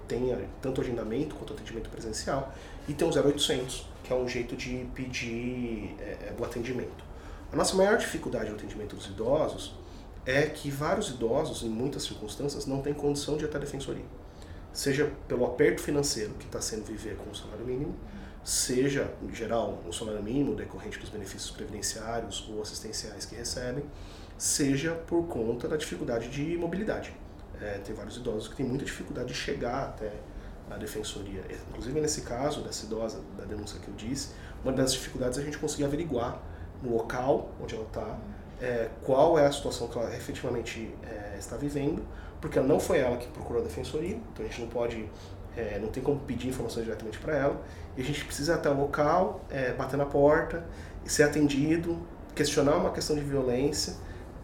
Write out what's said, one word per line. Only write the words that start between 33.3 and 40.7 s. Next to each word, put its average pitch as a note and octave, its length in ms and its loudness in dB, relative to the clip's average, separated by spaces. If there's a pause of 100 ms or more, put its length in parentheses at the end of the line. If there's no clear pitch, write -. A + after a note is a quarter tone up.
da F#2+ 80 -8
denúncia G#2 340 -6
que - 80 -12
eu G2 60 -8
disse, A2 380 -4 (300)
uma B2+ 80 2
das C3 220 4
dificuldades - 460 -2
é - 20 0
a C#3+ 60 -2
gente D3 100 -4
conseguir D3 280 0
averiguar C#3 580 0 (380)
no A#2+ 140 0
local B2+ 560 2 (100)
onde A#2 140 -6
ela A2 120 -4
tá, A2+ 300 -4 (440)
é, A#2+ 280 0 (160)
qual D#3+ 340 10
é D3 80 12
a C#3+ 60 6
situação - 360 -2
que A#2+ 100 -4
ela A#2 160 0
efetivamente, A#2 800 -4 (100)